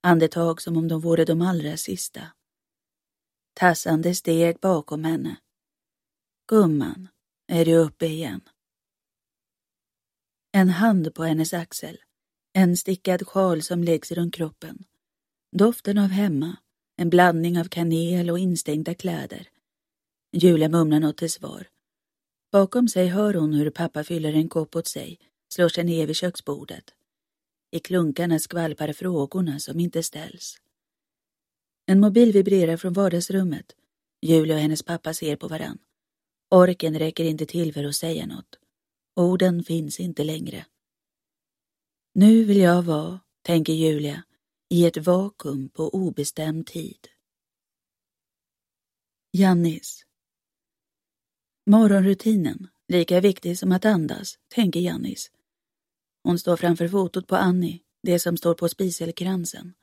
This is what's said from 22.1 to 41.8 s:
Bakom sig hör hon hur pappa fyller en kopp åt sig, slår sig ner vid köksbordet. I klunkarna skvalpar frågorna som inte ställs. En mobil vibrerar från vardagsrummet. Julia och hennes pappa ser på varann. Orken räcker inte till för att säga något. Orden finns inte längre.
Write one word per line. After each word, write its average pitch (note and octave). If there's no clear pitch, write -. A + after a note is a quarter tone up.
Bakom G3+
sig F#3
hör G3+
hon D3+
hur D3
pappa D3+
fyller D#3
en D#3
kopp D#3
åt E3
sig, D3
slår F3
sig E3+
ner E3
vid D#3
köksbordet. -
I E3
klunkarna E3+
skvalpar D3+
frågorna E3
som D#3+
inte E3
ställs. -
En F#3+
mobil G#3+
vibrerar F#3+
från F3+
vardagsrummet. F3+
Julia D#3+
och D3+
hennes D3+
pappa E3
ser D#3
på -
varann. D#3+
Orken F3+
räcker D#3+
inte D#3
till D#3+
för D3
att C#3+
säga D#3+
något. -
Orden F3+
finns D#3+
inte E3+
längre. D#3